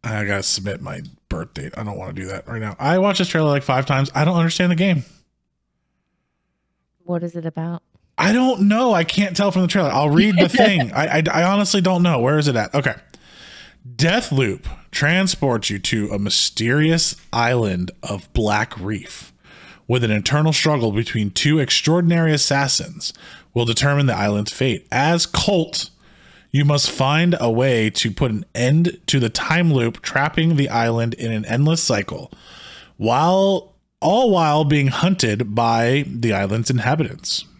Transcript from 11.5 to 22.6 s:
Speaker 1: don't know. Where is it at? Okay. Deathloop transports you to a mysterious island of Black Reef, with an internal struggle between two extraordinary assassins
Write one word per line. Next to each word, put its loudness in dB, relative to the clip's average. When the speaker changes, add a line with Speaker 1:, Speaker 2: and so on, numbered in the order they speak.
Speaker 1:
don't 2
know. 4
Where 2
is 2
it 2
at? -2
Okay. 0
Deathloop 0
transports 0
you -6
to -2
a -4
mysterious 0
island 0
of -8
Black 0
Reef, -10
with 0
an 0
internal 0
struggle 0
between -2
two 0
extraordinary 2
assassins -2